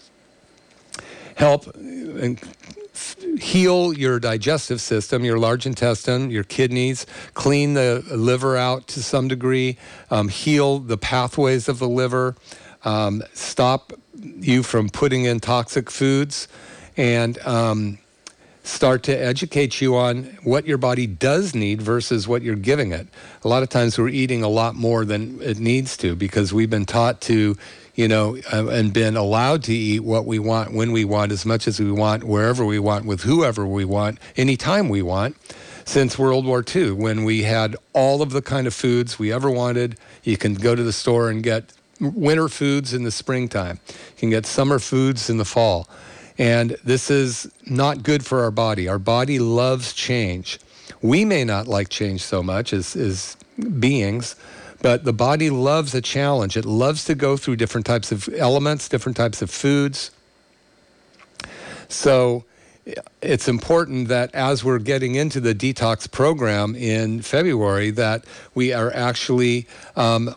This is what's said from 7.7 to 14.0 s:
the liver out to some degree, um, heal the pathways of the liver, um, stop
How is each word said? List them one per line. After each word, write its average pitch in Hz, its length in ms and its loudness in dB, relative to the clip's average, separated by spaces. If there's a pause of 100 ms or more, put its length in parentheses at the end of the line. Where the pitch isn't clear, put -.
the 123 360 2
liver 127 460 2
out 127 320 0
to 135 160 -8
some 131 240 0
degree, 127 500 0 (320)
um, 107 200 0
heal 139 500 2
the 117 180 -4
pathways 127 720 0
of 127 120 -4
the 127 100 -2
liver, 127 460 0 (480)
um, 107 380 0 (120)
stop - 600 0 (460)